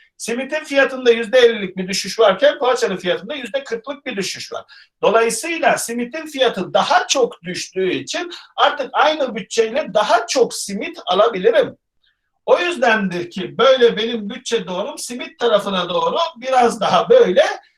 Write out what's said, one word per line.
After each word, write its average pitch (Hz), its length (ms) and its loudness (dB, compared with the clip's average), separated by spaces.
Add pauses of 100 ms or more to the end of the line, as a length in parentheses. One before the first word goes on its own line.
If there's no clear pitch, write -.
(180)
Simitin 269 460 -6
fiyatında 269 480 2
yüzde 226 280 2
ellilik 214 380 2
bir 185 100 -6
düşüş 196 320 -6
varken 277 400 4
poğaçanın 240 380 0
fiyatında 180 380 -4
yüzde 269 280 -8
kırklık 277 420 -10
bir 233 120 -8
düşüş - 360 -8
var. - 120 -12 (360)
Dolayısıyla 226 760 0
simitin 240 480 -8
fiyatı 233 480 -2
daha 311 340 0
çok - 360 0
düştüğü 180 460 -6
için 320 420 -6 (240)
artık 277 380 0
aynı 269 420 0
bütçeyle 226 580 -2
daha 339 340 2
çok - 260 0
simit 269 520 -8
alabilirim. 202 720 2 (680)
O 262 140 4
yüzdendir 220 720 0
ki 156 260 -10
böyle 240 400 6
benim 220 320 -4
bütçe 233 380 -6
doğrum 208 300 -6
simit 254 420 -12
tarafına 196 500 0
doğru 170 280 0 (200)
biraz 247 440 2
daha 170 280 2
böyle 202 340 6 (340)